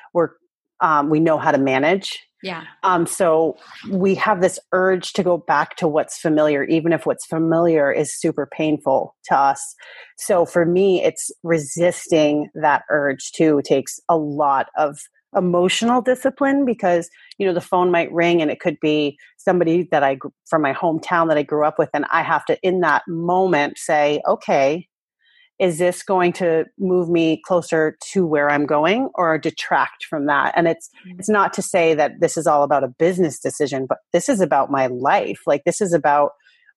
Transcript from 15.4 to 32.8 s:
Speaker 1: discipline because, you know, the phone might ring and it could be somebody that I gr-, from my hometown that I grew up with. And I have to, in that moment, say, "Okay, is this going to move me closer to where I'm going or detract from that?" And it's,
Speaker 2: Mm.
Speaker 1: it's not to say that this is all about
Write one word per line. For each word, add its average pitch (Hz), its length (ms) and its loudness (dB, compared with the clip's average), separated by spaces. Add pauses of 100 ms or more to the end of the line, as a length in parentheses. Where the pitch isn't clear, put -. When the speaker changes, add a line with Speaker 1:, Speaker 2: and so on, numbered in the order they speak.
Speaker 1:
discipline 269 640 0
because, 175 460 0 (260)
you 196 80 -2
know, 180 80 0
the 175 80 -2
phone 180 300 0
might 170 200 0
ring 170 300 2
and 151 80 0
it 107 100 -6
could 165 220 -4
be 151 360 0 (200)
somebody 175 540 0
that 147 120 2
I 139 120 2
gr-, 139 140 -12 (200)
from 160 140 2
my 135 100 0
hometown 165 540 0
that 151 100 2
I 147 60 0
grew 151 200 -2
up 156 140 0
with. 156 160 0
And 147 180 -2
I 160 120 2
have 156 220 -2
to, 160 180 0
in 185 180 0
that 147 260 2
moment, 170 720 0
say, 147 500 0
"Okay, 165 600 0 (720)
is 175 200 0
this 180 260 0
going 180 300 2
to 160 320 0 (140)
move 180 280 0
me 165 380 2
closer 165 500 0 (160)
to 185 140 0
where 147 240 2
I'm 147 160 0
going 165 500 0
or 165 220 0
detract - 720 -4
from 147 160 -4
that?" 139 320 0
And 170 100 2
it's, 165 220 -4 (180)
Speaker 2:
Mm. 180 120 -20
Speaker 1:
it's 202 100 -6
not 196 240 2
to 196 80 -6
say 165 320 2
that 147 260 0
this 170 160 0
is 156 100 -2
all 151 180 4
about 139 200 2